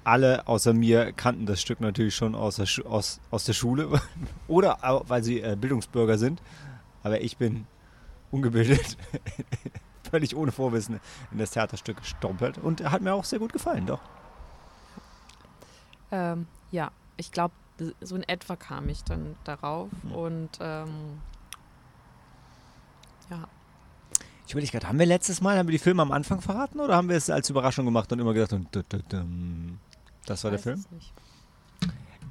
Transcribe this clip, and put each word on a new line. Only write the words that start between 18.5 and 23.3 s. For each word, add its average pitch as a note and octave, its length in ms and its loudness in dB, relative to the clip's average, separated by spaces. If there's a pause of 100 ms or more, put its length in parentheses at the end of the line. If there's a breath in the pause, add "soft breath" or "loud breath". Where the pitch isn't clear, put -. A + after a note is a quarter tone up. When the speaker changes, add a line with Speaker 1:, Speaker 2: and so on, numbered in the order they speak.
Speaker 2:
kam C#3+ 320 -8
ich D3 160 -6
dann D#3 400 -6
darauf D3+ 440 -6 (140)
Speaker 1:
Hm. - 100 -10
Speaker 2:
und, E3 380 -6 (100)
ähm, D#3 600 -10 (2000 soft breath)